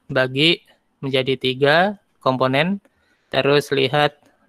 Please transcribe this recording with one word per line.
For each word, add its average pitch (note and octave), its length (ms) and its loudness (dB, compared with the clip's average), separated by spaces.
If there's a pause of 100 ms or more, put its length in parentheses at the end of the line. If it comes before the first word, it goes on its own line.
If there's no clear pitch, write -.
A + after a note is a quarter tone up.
(120)
bagi C3+ 480 0 (400)
menjadi C3 400 -2
tiga C3+ 360 0 (440)
komponen, C3+ 640 -2 (480)
terus C#3+ 400 0
lihat, C#3+ 480 0 (300)